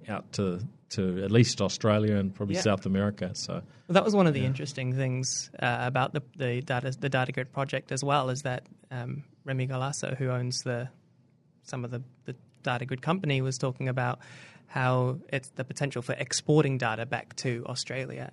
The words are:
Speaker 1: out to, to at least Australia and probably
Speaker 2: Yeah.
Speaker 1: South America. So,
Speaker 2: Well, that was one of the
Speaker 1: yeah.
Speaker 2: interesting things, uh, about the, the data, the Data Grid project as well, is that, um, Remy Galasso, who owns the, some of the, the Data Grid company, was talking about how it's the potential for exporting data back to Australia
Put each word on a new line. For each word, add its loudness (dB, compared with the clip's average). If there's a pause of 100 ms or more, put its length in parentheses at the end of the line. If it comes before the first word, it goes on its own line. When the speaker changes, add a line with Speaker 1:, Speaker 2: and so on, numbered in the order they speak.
Speaker 1:
out -8
to, -2 (280)
to 0
at -2
least 8
Australia 4
and 0
probably -2
Speaker 2:
Yeah. 2
Speaker 1:
South 2
America. 0
So, -6
Speaker 2:
Well, -6
that 6
was 2
one 6
of 6
the 0
Speaker 1:
yeah. 2
Speaker 2:
interesting -2
things, -2
uh, 0
about 0
the, -2 (140)
the -2
data, -2
the -2
Data 2
Grid -6
project -4
as -2
well, 2
is -4
that, -4 (260)
um, -8 (200)
Remy -2
Galasso, -4
who -2
owns -2
the, -4 (760)
some -8
of -8
the, -6 (220)
the -10 (280)
Data -2
Grid -6
company, 2
was -2
talking -2
about 0 (480)
how 2 (120)
it's -4
the -8
potential -4
for -4
exporting 4
data -2
back -6
to -4
Australia -8